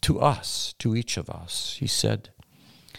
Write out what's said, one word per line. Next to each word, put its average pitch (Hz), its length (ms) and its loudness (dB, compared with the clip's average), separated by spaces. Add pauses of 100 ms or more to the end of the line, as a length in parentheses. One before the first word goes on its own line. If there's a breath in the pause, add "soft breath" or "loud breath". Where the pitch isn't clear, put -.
to - 200 2
us, - 580 0
to 110 160 2
each - 220 -2
of 90 120 -6
us, - 480 -8
he 139 80 -2
said, - 440 2 (680 soft breath)